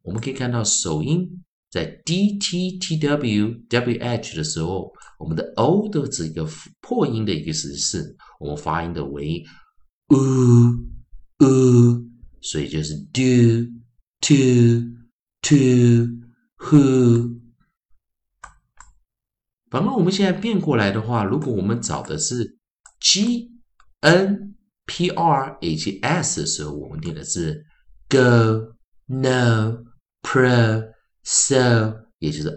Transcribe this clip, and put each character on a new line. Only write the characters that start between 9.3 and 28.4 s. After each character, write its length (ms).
呜， 60
呜， 580
所 180
以 80
就 140
是 140
do，to，to，who。 -
反 140
而 100
我 80
们 100
现 140
在 60
变 280
过 160
来 140
的 100
话， 240
如 160
果 140
我 80
们 180
找 220
的 160
是 400
G 520
N 560
P 220
R 520
以 140
及 240
S 420
的 60
时 160
候， 100
我 160
们 120
念 120
的 100
是 400
go，no，pro，so， 3750